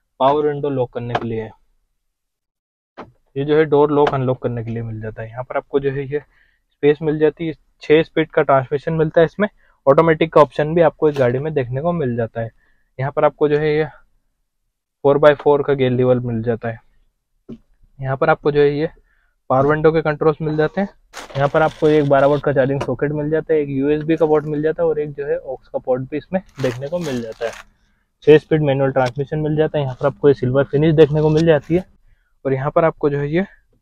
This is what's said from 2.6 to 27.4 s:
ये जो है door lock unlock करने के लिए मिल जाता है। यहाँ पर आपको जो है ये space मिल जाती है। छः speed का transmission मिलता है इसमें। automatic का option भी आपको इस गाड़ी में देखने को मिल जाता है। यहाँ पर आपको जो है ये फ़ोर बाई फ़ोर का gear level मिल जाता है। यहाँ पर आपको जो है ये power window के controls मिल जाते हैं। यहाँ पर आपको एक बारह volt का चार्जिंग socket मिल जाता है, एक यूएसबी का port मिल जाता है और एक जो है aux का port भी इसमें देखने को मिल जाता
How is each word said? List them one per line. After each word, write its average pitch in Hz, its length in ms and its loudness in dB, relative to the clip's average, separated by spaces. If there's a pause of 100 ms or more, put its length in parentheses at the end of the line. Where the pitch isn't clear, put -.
ये 139 100 -4
जो 151 120 2
है 156 100 4
door 147 240 4
lock 147 220 2
unlock 127 300 -2
करने 120 200 -6
के 113 80 -8
लिए 117 120 -6
मिल 110 180 -10
जाता 110 200 -12
है। 110 80 -14
यहाँ 123 140 -14
पर - 140 -8
आपको 139 220 -4
जो 139 120 -2
है 139 140 -8
ये 143 140 -6
space - 840 -4
मिल 156 180 -2
जाती 156 280 0
है। 156 60 -6 (280)
छः 156 220 4
speed 156 260 -4
का - 140 0
transmission 139 500 0
मिलता 160 280 2
है 160 40 6
इसमें। 202 220 -2 (400)
automatic 160 460 4
का 156 80 8
option 151 340 0
भी 170 80 4
आपको 156 260 2
इस 143 80 -2
गाड़ी 127 220 0
में 156 140 -6
देखने 131 280 -4
को 170 120 -2
मिल 135 220 -4
जाता 117 260 -6
है। 113 80 -8 (500)
यहाँ 139 120 -4
पर 151 140 0
आपको 147 240 0
जो 147 80 2
है 156 120 -2
ये 151 160 -2 (1160)
फ़ोर 143 140 4
बाई 147 180 6
फ़ोर 143 280 2
का 143 100 -2
gear 131 180 0
level 127 300 2
मिल 120 220 -4
जाता 117 260 -4
है। 113 100 -10 (1200)
यहाँ 135 180 -4
पर 160 120 2
आपको 156 220 0
जो 147 100 2
है 143 100 4
ये 147 180 -4 (600)
power 131 180 2
window 156 240 2
के 160 100 0
controls 156 400 -2
मिल 156 160 -2
जाते 156 240 0
हैं। 202 80 -4 (480)
यहाँ 139 100 2
पर 156 140 0
आपको 156 280 0
एक 151 200 2
बारह 139 180 4
volt 147 160 0
का 147 100 0
चार्जिंग 139 280 0
socket 143 300 -4
मिल 151 180 -4
जाता 156 240 -2
है, 156 60 2
एक 143 100 -4
यूएसबी 147 460 0
का 160 100 0
port 151 200 2
मिल 151 180 -4
जाता 160 200 -2
है 165 60 2
और 151 100 -2
एक 147 140 -6
जो 143 120 -10
है 160 120 -4
aux 135 300 -14
का 139 120 -8
port 131 240 -2
भी 147 140 -8
इसमें 185 240 -6 (200)
देखने 127 260 -4
को 175 120 -6
मिल 135 220 -6
जाता 113 240 -10